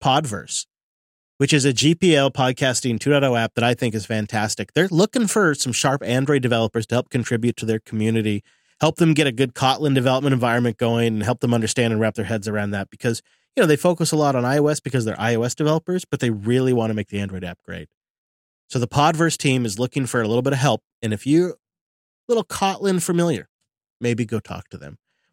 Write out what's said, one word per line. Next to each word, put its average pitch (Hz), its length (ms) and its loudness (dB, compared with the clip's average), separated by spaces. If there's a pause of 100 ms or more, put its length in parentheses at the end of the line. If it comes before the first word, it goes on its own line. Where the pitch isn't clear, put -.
Podverse, 131 640 -2 (720)
which 143 140 0
is 139 120 4
a 139 80 4
G 127 220 2
P 170 200 2
L 139 160 4
podcasting 127 720 -2
two 139 100 0
point 139 140 4
oh 127 120 2
app 113 180 -2
that 117 100 0
I 120 100 4
think 117 200 -2
is 107 120 -6
fantastic. 107 680 -4
They're 180 140 2
looking 202 380 2
for 180 280 2
some 127 180 -4
sharp 139 300 0
Android 135 400 0
developers 113 460 0
to 117 80 0
help - 120 -2
contribute 117 480 -2
to 110 100 -10
their 110 140 -2
community, 107 640 -2 (360)
help 156 160 2
them 160 180 4
get 147 120 2
a 127 60 -2
good 123 220 0
Kotlin 135 400 0
development 131 400 2
environment 120 420 0
going, 117 380 0
and 107 80 -4
help 113 180 -2
them 120 140 2
understand 113 380 0
and 110 80 0
wrap 110 140 0
their 113 120 -6
heads 104 200 -4
around 104 260 -4
that 98 180 -6
because, 117 320 -4 (340)
you 254 60 4
know, 175 40 4
they 151 100 6
focus 170 360 0
a 156 40 2
lot 143 200 2
on 123 80 0
I 139 140 2
O 147 80 4
S 151 140 0
because 127 240 -2
they're 107 160 -4
I 117 140 0
O 113 80 0
S 120 120 -2
developers, 160 500 -2
but - 160 -6
they 123 100 0
really 123 440 0
want 113 160 0
to 107 40 -2
make 104 140 -4
the 101 120 -6
Android 95 240 -8
app 87 180 -12
great. 87 260 -14 (800)
So 131 100 -4
the 120 100 -2
Podverse 160 480 2
team 131 280 0
is 101 140 -6
looking 127 280 -4
for 120 140 -2
a 107 80 0
little 120 140 0
bit 135 100 0
of 135 60 -2
help. 127 240 0 (180)
And 110 120 -4
if 104 140 -6
you 165 280 2 (760)
little 233 160 0
Kotlin 190 580 -2
familiar, 170 460 -2 (520)
maybe 120 240 -2
go 107 160 -4
talk 90 300 -14
to 80 80 -16
them. 69 200 -18 (340)